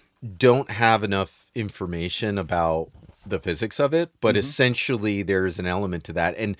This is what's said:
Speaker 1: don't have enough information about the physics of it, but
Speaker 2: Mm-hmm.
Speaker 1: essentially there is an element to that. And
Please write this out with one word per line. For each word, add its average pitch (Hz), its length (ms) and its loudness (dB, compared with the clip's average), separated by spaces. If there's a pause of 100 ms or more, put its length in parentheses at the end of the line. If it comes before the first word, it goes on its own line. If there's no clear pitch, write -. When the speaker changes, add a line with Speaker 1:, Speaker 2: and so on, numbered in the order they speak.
(380)
Speaker 1:
don't 127 340 4
have 110 320 4
enough 98 500 -2
information 98 840 -4
about 82 500 0 (360)
the 98 140 -4
physics 90 400 -4
of 143 140 2
it, 165 160 2 (120)
but 113 140 4
Speaker 2:
Mm-hmm. 101 40 2
Speaker 1:
essentially 107 800 0
there 95 240 0
is 90 140 -4
an 90 60 -4
element 90 400 -4
to 82 80 -12
that. 85 240 0
And 104 220 -4